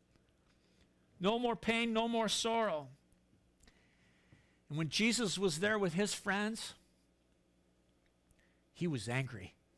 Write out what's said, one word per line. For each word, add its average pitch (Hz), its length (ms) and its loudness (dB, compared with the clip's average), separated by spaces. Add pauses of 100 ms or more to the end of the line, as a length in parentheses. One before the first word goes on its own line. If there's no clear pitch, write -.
(1200)
No 208 180 2
more 240 160 0
pain, 226 380 0
no 226 160 2
more 226 200 0
sorrow. 202 600 0 (1800)
And 143 100 -4
when 160 100 0
Jesus 208 500 2
was 170 220 0
there 214 180 2
with 190 140 2
his 196 220 0
friends, 208 600 -2 (2000)
he 170 140 -4
was 127 200 -2
angry. 123 480 -6 (240)